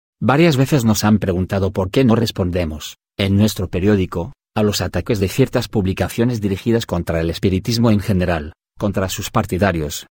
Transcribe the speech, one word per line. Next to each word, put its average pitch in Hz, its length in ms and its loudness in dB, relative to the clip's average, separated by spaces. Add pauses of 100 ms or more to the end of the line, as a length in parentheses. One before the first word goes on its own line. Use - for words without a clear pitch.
(200)
Varias 139 380 4
veces 135 260 2
nos 107 200 2
han 107 160 4
preguntado 95 520 -2
por 98 180 -4
qué 135 140 2
no 113 120 4
respondemos, 87 800 -2 (180)
en 98 180 2
nuestro 101 360 2
periódico, 92 640 0 (200)
a 110 80 0
los 104 200 0
ataques 92 380 -2
de 95 80 2
ciertas 127 400 0
publicaciones 101 760 -2
dirigidas 107 420 0
contra 85 380 -2
el 82 80 -2
espiritismo 107 600 0
en 107 100 4
general, 87 520 0 (260)
contra 98 300 -2
sus - 220 -8
partidarios, 90 800 -2